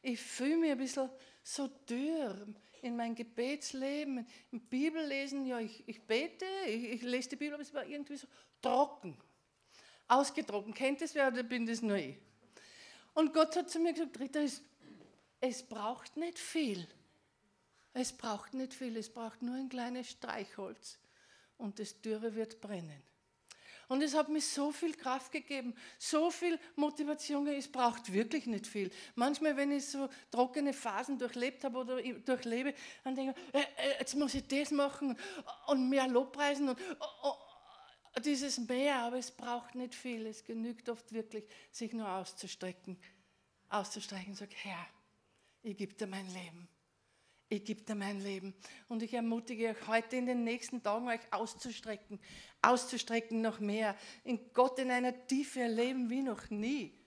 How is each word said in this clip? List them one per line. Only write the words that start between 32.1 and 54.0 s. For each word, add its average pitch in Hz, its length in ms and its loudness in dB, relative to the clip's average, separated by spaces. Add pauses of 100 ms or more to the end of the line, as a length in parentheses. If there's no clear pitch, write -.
durchlebe, 254 500 2 (300)
dann 262 100 -2
denke 262 240 0
ich, - 160 -12
„Äh, 285 60 6
äh, 277 400 0
jetzt 262 160 -4
muss 285 180 2
ich 269 140 -2
das 285 240 2
machen 277 480 2 (480)
und 262 220 6
mehr 262 180 6
Lobpreisen 277 640 4
und, 254 100 -2 (200)
oh, 285 340 -2 (840)
oh, 254 60 0
dieses 277 360 2
mehr“, 254 420 2
aber 240 180 0
es 240 120 -4
braucht 240 460 -6
nicht 254 180 -4
viel. 226 320 -6
Es 220 180 -10
genügt 226 460 -6
oft 226 240 -6
wirklich, 220 300 -6 (260)
sich 233 240 -6
nur 220 160 -2
auszustrecken, 185 880 -6 (720)
auszustrecken 196 600 -4
und 196 80 -10
sagen, 202 260 -12
„Herr, 175 240 -6 (720)
ich 202 160 -6
gebe 202 160 -6
dir 208 140 -6
mein 190 260 -6
Leben. 175 340 -12 (840)
Ich 208 160 0
gebe 214 180 -4
dir 220 100 -4
mein 202 260 -2
Leben.“ 196 360 -4 (320)
Und 226 160 -2
ich 233 100 -4
ermutige 233 560 0
euch 220 180 -6
heute 226 280 4
in 254 100 2
den 247 180 2
nächsten 240 380 -2
Tagen, 226 260 0
euch 233 220 0
auszustrecken, 214 920 -6 (440)
auszustrecken 226 800 4
noch 220 180 2
mehr, 208 360 0 (280)